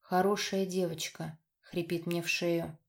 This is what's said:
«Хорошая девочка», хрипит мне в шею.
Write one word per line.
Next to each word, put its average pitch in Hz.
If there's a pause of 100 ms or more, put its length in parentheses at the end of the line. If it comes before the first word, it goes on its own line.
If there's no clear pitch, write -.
«Хорошая 190
девочка», 170 (220)
хрипит 170
мне 170
в 170
шею. 165 (100)